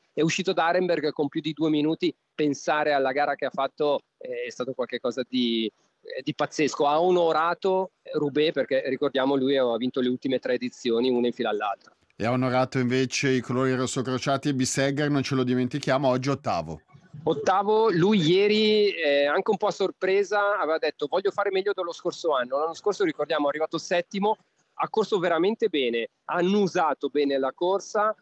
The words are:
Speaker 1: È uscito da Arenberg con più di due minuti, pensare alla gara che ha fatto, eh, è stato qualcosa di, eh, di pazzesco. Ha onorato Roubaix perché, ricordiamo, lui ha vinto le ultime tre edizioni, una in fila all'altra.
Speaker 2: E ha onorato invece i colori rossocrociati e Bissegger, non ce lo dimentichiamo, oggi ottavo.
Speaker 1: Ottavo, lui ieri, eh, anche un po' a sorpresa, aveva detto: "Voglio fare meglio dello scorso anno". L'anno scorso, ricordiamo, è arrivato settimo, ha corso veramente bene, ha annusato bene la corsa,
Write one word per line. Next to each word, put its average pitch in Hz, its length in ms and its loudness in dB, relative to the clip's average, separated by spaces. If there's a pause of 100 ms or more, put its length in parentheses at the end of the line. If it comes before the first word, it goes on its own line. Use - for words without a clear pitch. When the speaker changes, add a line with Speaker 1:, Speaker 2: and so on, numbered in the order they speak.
(120)
Speaker 1:
È 147 80 -4
uscito 170 320 0
da 165 140 0
Arenberg 170 460 0
con 147 160 -2
più 160 120 -6
di 160 120 -4
due 156 180 0
minuti, 156 440 0 (200)
pensare 151 580 0
alla 135 200 2
gara 143 220 0
che 139 120 -4
ha 131 40 -4
fatto, 143 520 -2 (160)
eh, 123 280 -10
è 117 40 -8
stato 127 240 -8
qualcosa 123 520 -4
di, 117 460 0 (280)
eh, 131 220 -10
di - 120 -6
pazzesco. 147 520 0
Ha 151 140 2
onorato 175 920 2 (200)
Roubaix 151 400 0
perché, 131 340 0
ricordiamo, 135 500 0
lui 135 220 2
ha 120 180 2
vinto 127 240 -2
le 123 80 0
ultime 127 300 -2
tre 127 160 -2
edizioni, 120 560 0
una 123 160 2
in 117 80 0
fila 113 160 -4
all'altra. 104 420 -6 (240)
Speaker 2:
E - 80 -6
ha 117 60 0
onorato 127 480 0
invece 131 520 0
i 127 100 2
colori 131 340 0
rossocrociati 131 760 -2
e 143 60 0
Bissegger, 139 560 0
non 143 120 2
ce 139 120 -4
lo 127 100 2
dimentichiamo, 131 640 0
oggi 131 220 0
ottavo. 85 520 -4 (420)
Speaker 1:
Ottavo, 208 680 2
lui 185 300 4
ieri, 208 720 4
eh, 143 340 2
anche 175 240 0
un 202 80 0
po' 208 80 0
a 180 60 0
sorpresa, 202 840 0
aveva 160 200 0
detto: 151 300 -4
"Voglio 196 220 0
fare 202 200 -2
meglio 196 240 0
dello 170 180 -4
scorso 160 420 -2
anno". 127 240 0
L'anno 160 160 -2
scorso, 202 300 0
ricordiamo, 151 420 0
è - 20 2
arrivato 156 280 -2
settimo, 196 600 -2 (360)
ha 160 140 -4
corso 214 300 0
veramente 185 500 0
bene, 120 400 0 (180)
ha 165 100 -4
annusato 180 720 2
bene 139 280 2
la 135 160 0
corsa, 202 680 0